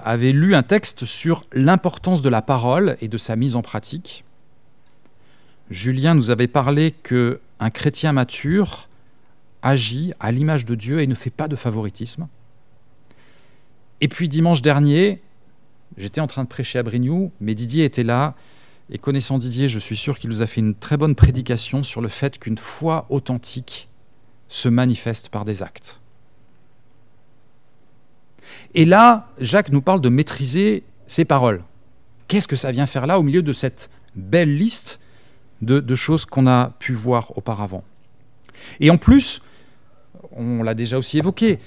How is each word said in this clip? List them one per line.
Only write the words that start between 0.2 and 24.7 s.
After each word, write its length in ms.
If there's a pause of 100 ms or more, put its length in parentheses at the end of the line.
lu 240
un 80
texte 420
sur 360 (120)
l'importance 680
de 80
la 140
parole 580
et 60
de 100
sa 180
mise 200
en 60
pratique. 600 (1500)
Julien 460
nous 160
avait 160
parlé 440
que 500 (180)
un 100
chrétien 440
mature 760 (760)
agit 600
à 100
l'image 320
de 120
Dieu 260
et 60
ne 60
fait 160
pas 200
de 80
favoritisme. 720 (1700)
Et 80
puis 220
dimanche 320
dernier, 600 (760)
j'étais 240
en 60
train 180
de 20
prêcher 320
à 40
Brignoux, 580
mais 120
Didier 300
était 200
là, 300 (560)
et 80
connaissant 400
Didier, 300
je 120
suis 180
sûr 200
qu'il 120
nous 120
a 60
fait 140
une 120
très 220
bonne 200
prédication 680
sur 160
le 80
fait 320
qu'une 180
foi 520
authentique 800 (580)
se 220
manifeste 580